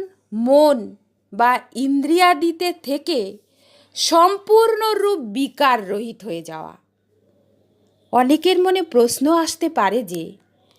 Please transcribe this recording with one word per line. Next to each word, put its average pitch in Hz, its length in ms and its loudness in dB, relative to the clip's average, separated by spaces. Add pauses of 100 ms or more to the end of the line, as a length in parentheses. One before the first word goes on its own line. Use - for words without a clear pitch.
(340)
মন 269 440 4 (540)
বা 233 200 2 (220)
ইন্দ্রিয়াদিতে 330 1000 0
থেকে 269 640 -6 (580)
সম্পূর্ণরূপ 403 1200 2
বিকার 247 600 -2 (100)
রহিত 220 360 -8
হয়ে 170 180 -10
যাওয়া। 160 320 -16 (1400)
অনেকের 302 460 2
মনে 370 240 0
প্রশ্ন 240 480 0
আসতে 330 380 -2
পারে 226 340 -2
যে 170 220 -10 (540)